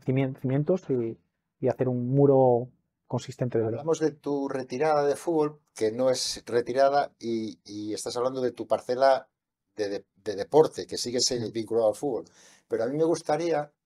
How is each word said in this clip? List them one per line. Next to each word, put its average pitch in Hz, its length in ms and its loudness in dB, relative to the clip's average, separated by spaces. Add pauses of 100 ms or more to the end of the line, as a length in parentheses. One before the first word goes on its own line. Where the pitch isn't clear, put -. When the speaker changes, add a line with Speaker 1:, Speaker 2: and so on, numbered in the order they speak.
Speaker 1:
cimien-, 131 340 0
cimientos 147 500 0
y, 117 280 -2 (420)
y 131 80 0
hacer 123 220 0
un 123 200 -4
muro 131 600 6 (380)
consistente 127 500 -4
de 113 80 2
verdad. 110 140 -4
Speaker 2:
Hablamos 156 200 -2
de 156 120 2
tu 143 380 -4
retirada 135 560 0
de 143 100 2
fútbol, 151 440 -2 (160)
que 110 160 0
no 127 180 0
es - 360 -2
retirada, 131 760 2
y, 113 440 -6
y 104 300 -8
estás 117 240 -8
hablando 131 240 -2
de 123 100 0
tu 120 160 -10
parcela 127 600 2 (480)
de, 104 140 -4
de, 98 160 -8 (180)
de 104 120 -4
deporte, 101 520 2
que 101 100 -10
sigues, 123 340 -2
eh, 123 140 -4
Speaker 1:
Sí. 104 60 -8
Speaker 2:
vinculado 113 380 -2
al 104 60 -4
fútbol. 120 300 -6 (420)
Pero 113 160 -4
a 113 40 -2
mí 139 100 -4
me 156 60 2
gustaría, 160 680 -2 (140)